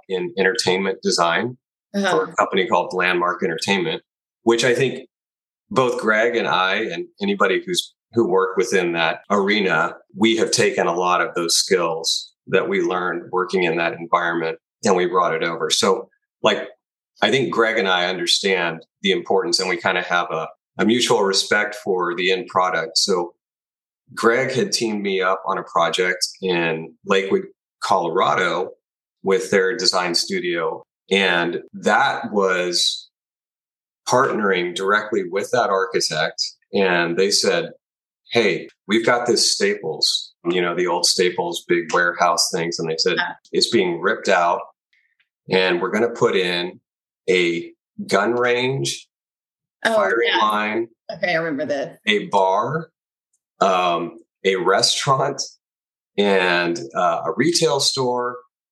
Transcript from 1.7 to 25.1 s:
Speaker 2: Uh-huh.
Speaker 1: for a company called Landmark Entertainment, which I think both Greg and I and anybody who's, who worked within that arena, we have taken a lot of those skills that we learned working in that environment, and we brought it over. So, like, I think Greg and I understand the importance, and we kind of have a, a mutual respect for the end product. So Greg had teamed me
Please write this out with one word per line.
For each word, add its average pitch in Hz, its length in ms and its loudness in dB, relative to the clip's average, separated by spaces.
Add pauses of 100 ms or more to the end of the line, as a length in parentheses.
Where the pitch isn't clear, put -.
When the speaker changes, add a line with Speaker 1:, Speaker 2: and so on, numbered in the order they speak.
Speaker 2:
Uh-huh. 196 160 0
Speaker 1:
for 160 140 2
a 85 100 -12
company 98 320 0
called 90 260 0
Landmark 87 480 0
Entertainment, 85 600 -2 (400)
which 117 200 2
I 123 120 4
think 123 340 -2 (600)
both 120 280 2
Greg 110 360 2
and 98 120 0
I 92 360 2
and 87 240 -8 (120)
anybody 98 460 0
who's, 90 300 -4 (180)
who 113 160 2
worked 92 280 0
within 92 360 0
that 82 280 0 (100)
arena, 101 640 0 (200)
we 110 220 2
have 101 140 0
taken 104 340 2
a 85 100 0
lot 90 260 2
of 85 120 -4
those 85 240 0
skills 85 760 -2 (140)
that 95 240 0
we 98 120 0
learned 87 500 -4
working 90 320 0
in 85 140 0
that 85 160 0
environment, 85 680 -2 (260)
and 98 100 4
we 90 120 2
brought 87 260 2
it 80 100 -2
over. 80 280 -2
So, - 380 0 (340)
like, 107 260 0 (540)
I 104 80 4
think 135 200 2
Greg 113 280 0
and 98 80 0
I 90 180 2
understand 87 800 -2 (160)
the 98 100 0
importance, 87 480 0
and 92 80 -2
we 90 100 -2
kind 92 200 0
of 87 80 -4
have 87 240 0
a, 80 180 -4 (300)
a 98 80 0
mutual 117 380 4
respect 104 500 0 (100)
for 90 320 -2
the 92 160 0
end 90 180 -2
product. 87 500 0
So 87 340 0 (800)
Greg 127 380 2
had 101 180 0
teamed 107 320 -2
me 95 180 0